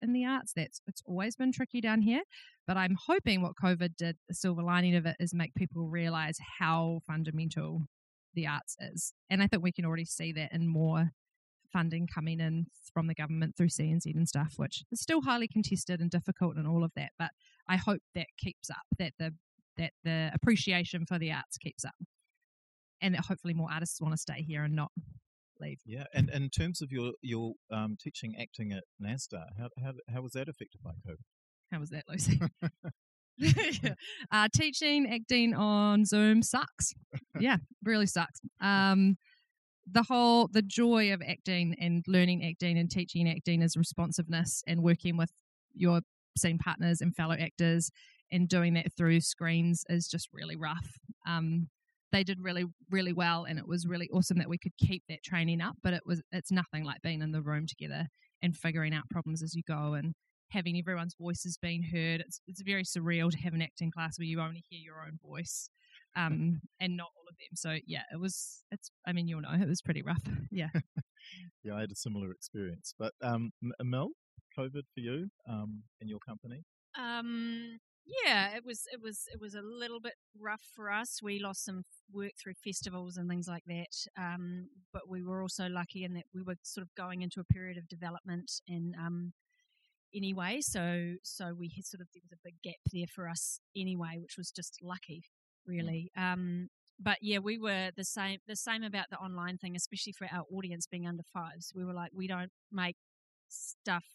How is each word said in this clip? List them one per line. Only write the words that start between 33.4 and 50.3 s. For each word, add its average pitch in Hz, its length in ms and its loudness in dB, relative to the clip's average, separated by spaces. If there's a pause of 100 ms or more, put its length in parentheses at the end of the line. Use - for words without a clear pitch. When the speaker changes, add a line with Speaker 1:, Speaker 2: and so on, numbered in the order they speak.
Speaker 1:
Yeah. 160 120 0 (360)
Uh, 214 240 6
teaching 294 580 4
acting 233 420 4
on 208 500 6
Zoom 214 380 8
sucks. - 500 0 (200)
Speaker 2:
<laughs> - 280 -8
Speaker 1:
Yeah, 240 160 6 (260)
really 214 240 4
sucks. - 320 0 (220)
Um, 196 560 6 (720)
the 226 140 6
whole, 233 480 8
the 214 100 6
joy 220 500 6
of 185 80 0
acting 175 600 0
and 170 260 4
learning 180 380 6
acting 170 340 2
and 170 100 4
teaching 175 400 2
acting 165 320 4
is 165 160 6
responsiveness, 170 920 0
and 165 160 2
working 170 320 4
with 165 140 2 (440)
your 170 280 4 (360)
scene 165 200 4
partners 170 420 2
and 170 120 4
fellow 160 220 0
actors 165 560 2 (400)
and 180 180 4
doing 170 260 6
that - 120 2 (100)
through 165 240 8
screens 165 680 2
is 170 180 2
just - 260 -4